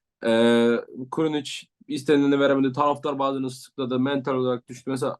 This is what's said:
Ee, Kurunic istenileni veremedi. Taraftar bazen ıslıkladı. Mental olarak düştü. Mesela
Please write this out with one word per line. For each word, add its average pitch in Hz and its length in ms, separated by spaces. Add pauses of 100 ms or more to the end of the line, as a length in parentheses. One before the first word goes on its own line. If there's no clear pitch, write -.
(260)
Ee, 117 500 (340)
Kurunic 151 560 (200)
istenileni 143 540
veremedi. 139 320
Taraftar 143 460
bazen 135 240
ıslıkladı. 131 580
Mental 139 340
olarak 127 340
düştü. 127 220
Mesela 131 300